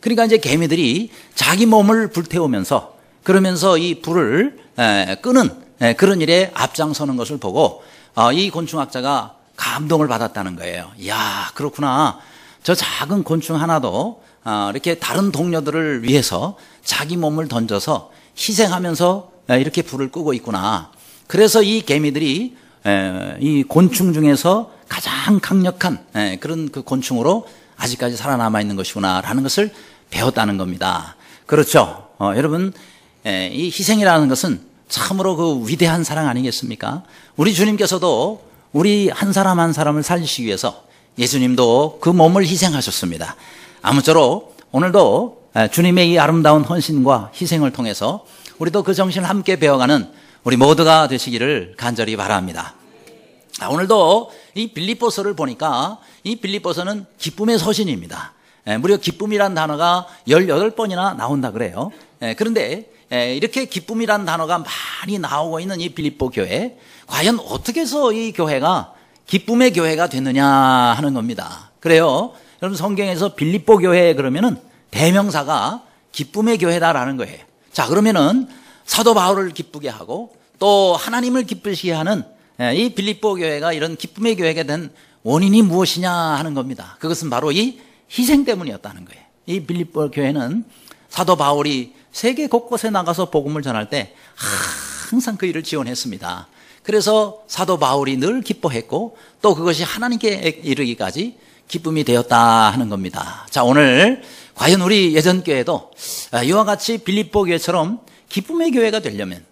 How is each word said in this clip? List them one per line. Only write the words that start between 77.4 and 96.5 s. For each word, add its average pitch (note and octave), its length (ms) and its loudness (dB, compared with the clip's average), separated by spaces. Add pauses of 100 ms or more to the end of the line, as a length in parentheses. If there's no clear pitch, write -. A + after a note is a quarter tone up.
자, A#2+ 140 -2
그러면은 G3+ 600 2 (360)
사도 A3+ 300 2
바울을 F#3+ 360 2
기쁘게 D3 380 -12
하고 B2 460 -12 (240)
또 G3 380 4
하나님을 B3 480 -2
기쁘시게 F#3+ 480 -6
하는, D#3+ 320 -2 (360)
예, A#2+ 140 0
이 A3 200 0
빌립보 G#3 400 -2
교회가 D#3+ 400 -4
이런 D#3+ 220 -6
기쁨의 A3 400 -4
교회가 D#3+ 260 -2
된 D3+ 280 -6 (320)
원인이 F#3+ 400 4
무엇이냐 F3+ 480 0
하는 D#3+ 440 -2
겁니다. C3 440 -10
그것은 D#3+ 300 -6
바로 C3+ 240 -2
이 A3 280 0 (360)
희생 C#4 280 4
때문이었다는 A2+ 600 -8
거예요. - 180 -20 (240)
이 F3+ 140 -4
빌립보 D#3 520 -4
교회는 C#3+ 520 -2 (460)
사도 F3+ 260 2
바울이 C#3+ 560 0 (200)
세계 C4 340 -2
곳곳에 A#3 440 -2
나가서 F3 400 -2
복음을 D3+ 320 -4
전할 A2+ 280 -6
때 C3 240 -8 (960)
항상 A#3 260 -2
그 F#3 100 -8
일을 D#3+ 160 -6
지원했습니다. A#2 840 -8 (340)